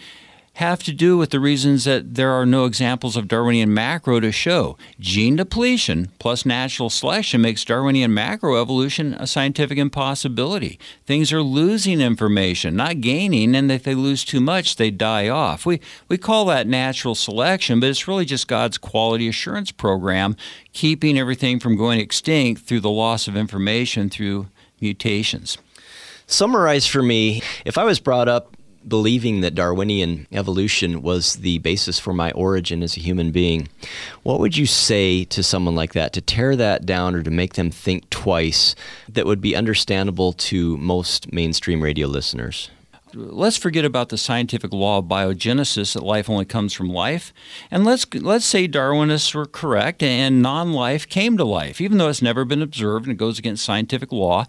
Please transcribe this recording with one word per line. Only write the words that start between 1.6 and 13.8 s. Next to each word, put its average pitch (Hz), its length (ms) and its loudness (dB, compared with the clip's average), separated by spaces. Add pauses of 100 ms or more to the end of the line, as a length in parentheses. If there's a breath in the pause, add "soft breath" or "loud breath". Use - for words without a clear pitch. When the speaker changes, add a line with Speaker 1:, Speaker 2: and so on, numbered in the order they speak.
Speaker 1:
that 120 320 0
there 131 160 2
are 127 120 2
no 127 200 6
examples 123 520 -2
of 107 120 -4
Darwinian 117 440 4
macro 123 460 2
to 110 140 2
show. 151 440 0 (220 loud breath)
Gene 107 380 2
depletion 190 840 0
plus 120 260 -2
natural 127 460 -2
selection 147 500 0
makes 113 240 2
Darwinian 131 460 2
macroevolution 131 1080 0
a 135 80 -8
scientific 139 500 -2
impossibility. 139 960 -2 (300 loud breath)
Things 147 260 2
are 156 120 2
losing 175 560 2
information, 101 760 2
not 147 260 -2
gaining, 127 540 2
and 135 160 4
if 131 140 -2